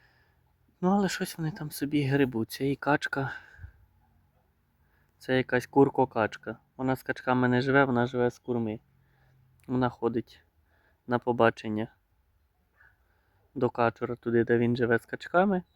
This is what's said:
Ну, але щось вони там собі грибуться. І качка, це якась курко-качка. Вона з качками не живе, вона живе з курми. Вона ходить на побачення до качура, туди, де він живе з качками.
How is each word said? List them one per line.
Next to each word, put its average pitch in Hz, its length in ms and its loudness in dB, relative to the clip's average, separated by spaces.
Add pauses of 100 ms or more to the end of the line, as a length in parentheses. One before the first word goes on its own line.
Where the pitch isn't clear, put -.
(800)
Ну, 180 100 2
але 202 180 2
щось - 300 -8
вони 160 120 -4
там 151 200 -10
собі 147 320 -2
грибуться. 131 600 0
І 139 120 0
качка, 143 560 -2 (1900)
це 131 180 -2
якась 123 300 0
курко-качка. 123 920 0 (200)
Вона 131 200 -2
з - 60 -12
качками 127 460 0
не 123 120 2
живе, 135 240 4
вона 120 220 0
живе 123 240 0
з - 80 -16
курми. 117 420 -4 (840)
Вона 127 220 0
ходить 117 520 -6 (680)
на 123 120 0
побачення 113 680 0 (1700)
до 131 160 0
качура, 117 460 -2
туди, 117 280 2
де 120 140 2
він 120 180 0
живе 117 220 2
з - 80 -8
качками. 185 560 0 (140)